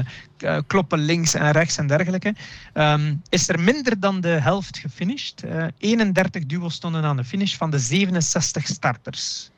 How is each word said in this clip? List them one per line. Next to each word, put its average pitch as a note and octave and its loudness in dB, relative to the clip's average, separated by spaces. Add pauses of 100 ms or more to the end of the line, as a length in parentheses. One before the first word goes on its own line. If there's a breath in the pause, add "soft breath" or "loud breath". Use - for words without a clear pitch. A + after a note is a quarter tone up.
(360 loud breath)
k-, - -14
eh, D#3 0
kloppen F3+ 2
links D#3+ 0
en D3+ 2
rechts D#3 2
en D3+ -2
dergelijke. F#3 0 (380 loud breath)
Ehm, D3+ 2 (140)
is - 0
er E3 0
minder A#3+ 2
dan F#3+ 0
de E3+ 0
helft E3+ 0
gefinished. - -6
Eh, D#3+ -4 (140)
eenendertig F#3+ 2
duels E3+ -4
stonden E3 -2
aan C#3+ 2
de B2+ -2
finish G3 -2
van D#3+ -2
de D3 2
zevenenzestig E3+ 0
starters. - -6